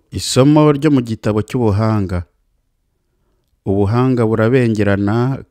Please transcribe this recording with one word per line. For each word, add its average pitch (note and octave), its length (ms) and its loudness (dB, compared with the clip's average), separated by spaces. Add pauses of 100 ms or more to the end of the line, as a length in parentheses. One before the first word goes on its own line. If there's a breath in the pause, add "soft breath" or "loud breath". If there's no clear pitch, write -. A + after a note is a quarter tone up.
(100)
Isomo D3+ 640 2
ryo C#3+ 180 -2
mu C3+ 140 4
gitabo G#2+ 400 -4
cy'Ubuhanga. G#2+ 800 -2 (1400)
Ubuhanga A#2 580 0
burabengerana A2 1200 0